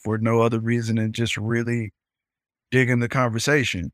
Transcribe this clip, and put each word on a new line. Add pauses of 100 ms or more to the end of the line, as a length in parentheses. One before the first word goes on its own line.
for
no
other
reason
than
just
really (800)
digging
the
conversation.